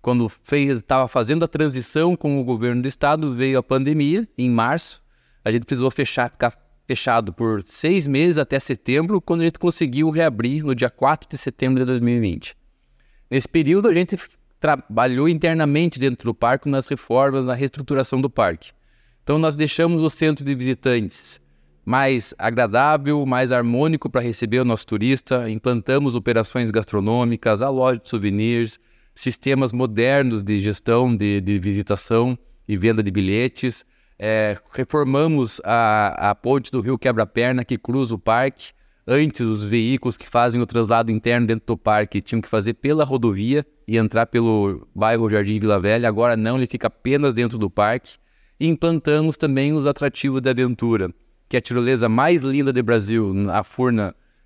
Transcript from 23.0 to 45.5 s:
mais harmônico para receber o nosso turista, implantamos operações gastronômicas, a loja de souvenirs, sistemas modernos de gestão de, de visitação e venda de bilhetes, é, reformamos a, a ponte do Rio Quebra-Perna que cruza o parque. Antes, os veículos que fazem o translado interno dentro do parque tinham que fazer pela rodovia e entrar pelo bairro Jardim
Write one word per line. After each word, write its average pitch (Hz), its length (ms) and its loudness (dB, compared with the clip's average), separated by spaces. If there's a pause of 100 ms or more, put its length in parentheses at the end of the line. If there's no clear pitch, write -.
mais 127 260 0
harmônico 127 560 0
para 131 140 -2
receber 120 380 -2
o 127 60 2
nosso 113 200 0
turista, 120 640 -2
implantamos 123 640 0
operações 113 560 -2
gastronômicas, 110 920 0
a 139 60 0
loja 127 300 2
de - 80 -20
souvenirs, 110 720 -2 (360)
sistemas 131 580 -2
modernos 120 680 0
de 101 180 0
gestão 117 540 0
de, 101 260 0
de 101 160 0
visitação 104 800 0 (300)
e 107 100 -2
venda 110 240 2
de 101 80 -2
bilhetes, 107 720 -2 (340)
é, 107 400 -2 (140)
reformamos 139 960 0
a, 107 640 2
a 101 40 0
ponte 127 360 -2
do 131 80 -2
Rio 117 180 -2
Quebra-Perna 120 680 0
que 120 120 -4
cruza 120 380 -2
o - 20 -4
parque. 120 540 -2 (340)
Antes, 139 360 2
os 110 220 -2
veículos 120 520 0
que - 120 -18
fazem 120 340 2
o 113 40 -2
translado 113 460 0
interno 120 340 0
dentro 110 220 -2
do 113 100 -2
parque 107 440 0
tinham 113 200 -4
que - 60 -8
fazer 110 280 -2
pela 151 280 0
rodovia 120 640 0 (200)
e 110 120 0
entrar 110 280 2
pelo 104 720 0
bairro 110 340 2
Jardim 104 300 0